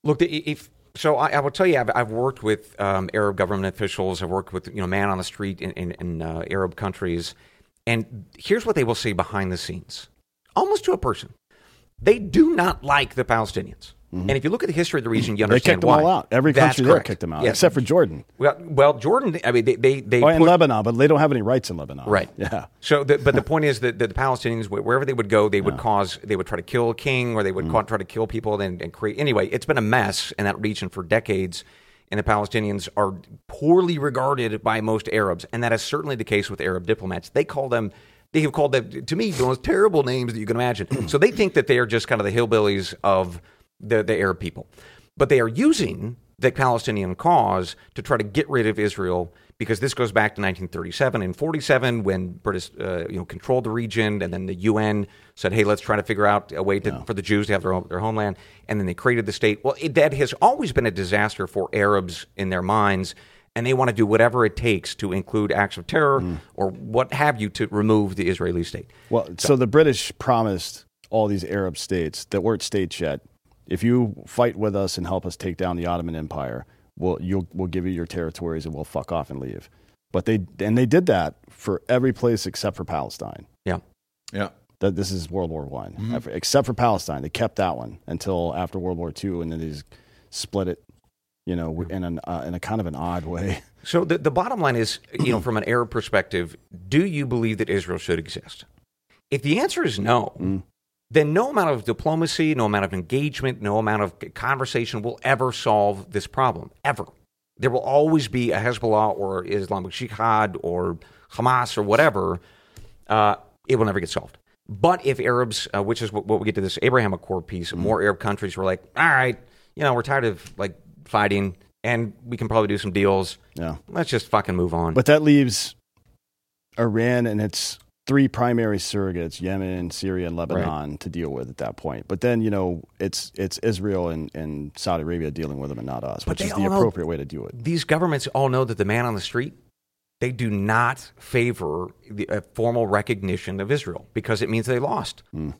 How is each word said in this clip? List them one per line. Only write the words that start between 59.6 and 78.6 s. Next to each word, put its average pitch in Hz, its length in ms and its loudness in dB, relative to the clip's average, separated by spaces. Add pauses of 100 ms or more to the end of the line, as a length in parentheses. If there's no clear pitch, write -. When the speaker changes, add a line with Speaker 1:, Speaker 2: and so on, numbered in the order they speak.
Speaker 1:
Well, 135 180 0
it, 147 140 -4
that 151 200 6
has 135 200 0
always 233 380 2
been 123 140 2
a 107 40 2
disaster 98 560 0
for 95 260 -4
Arabs 98 540 0 (100)
in 98 140 -2
their 90 120 0
minds, 98 520 2 (400)
and 117 100 -2
they 131 100 2
want 131 160 4
to 110 40 -4
do 110 120 4
whatever 113 380 4
it 107 120 0
takes 110 400 0
to 95 160 -4
include 98 400 -2
acts 98 240 0
of 87 100 -14
terror 143 360 2
Speaker 2:
Mm. 87 160 -4 (160)
Speaker 1:
or 95 160 -2
what 117 420 -4
have 139 280 0
you 104 100 -2
to - 180 -4
remove 104 480 2
the 90 140 0
Israeli 87 340 -2
state. - 260 -12 (200)
Speaker 2:
Well, 117 160 2 (120)
so, - 120 -2
Speaker 1:
So 139 60 6
Speaker 2:
the 123 120 2
British 143 500 4
promised 113 680 0 (240)
all 107 180 2
these 98 160 -2
Arab 92 340 -2
states 85 520 -4
that 101 100 0
weren't 104 220 0
states 95 360 -2
yet, 73 220 -4 (480)
"If 90 160 -4
you 120 420 0
fight 120 300 0
with 101 180 -2
us 98 240 -2
and 87 80 -6
help 92 180 -4
us 87 120 -8
take 90 200 -6
down 90 200 -2
the 87 100 -4
Ottoman 85 300 -4
Empire, 71 480 -8 (340)
we'll, 90 220 -2
you'll, 90 340 -2
we'll 92 140 -4
give 90 180 -4
you 92 60 -2
your 85 140 -4
territories 82 600 -6